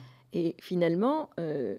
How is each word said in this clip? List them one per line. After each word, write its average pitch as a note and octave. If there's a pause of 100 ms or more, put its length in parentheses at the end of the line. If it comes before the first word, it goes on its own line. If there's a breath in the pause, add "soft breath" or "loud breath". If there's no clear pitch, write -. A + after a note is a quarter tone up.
(340 loud breath)
Et E3+
finalement, F#3+ (100)
euh, D3